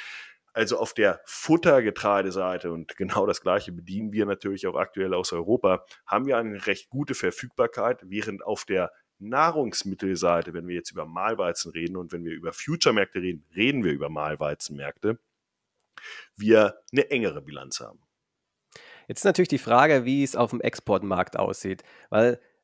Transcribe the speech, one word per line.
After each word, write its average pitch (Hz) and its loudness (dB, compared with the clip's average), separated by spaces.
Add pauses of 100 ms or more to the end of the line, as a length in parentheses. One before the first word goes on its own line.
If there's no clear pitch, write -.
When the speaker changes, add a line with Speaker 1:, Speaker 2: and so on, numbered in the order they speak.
(540)
Speaker 1:
Also 110 0
auf 107 -4
der 98 2
Futtergetreideseite, 98 2
und 82 -10
genau 98 0
das 101 0
Gleiche 95 0
bedienen 92 -8
wir 104 0
natürlich 98 -4
auch 90 -4
aktuell 95 -2
aus 90 -2
Europa, 92 2 (200)
haben 120 0
wir 135 2
eine 107 -4
recht - -4
gute 139 -6
Verfügbarkeit, 117 -2
während 101 -8
auf 104 -4
der 92 0 (300)
Nahrungsmittelseite, 98 0
wenn 85 -10
wir 87 -8
jetzt 87 -8
über 82 -10
Mahlweizen 87 -4
reden 85 -6
und 87 -10
wenn 85 -10
wir 82 -8
über 80 -10
Future-Märkte 117 0
reden, 87 -6 (100)
reden 120 0
wir 80 2
über 71 -4
Mahlweizenmärkte, 76 -6 (1160)
wir 107 6 (120)
eine 143 0
engere 95 -2
Bilanz 67 -12
haben. 53 -18 (1080)
Speaker 2:
Jetzt - -8
ist - -2
natürlich 180 4
die 143 0
Frage, 127 6
wie 139 0
es 135 -2
auf 117 2
dem 123 -6
Exportmarkt 95 0
aussieht, 98 -2 (280)
weil 117 4 (240)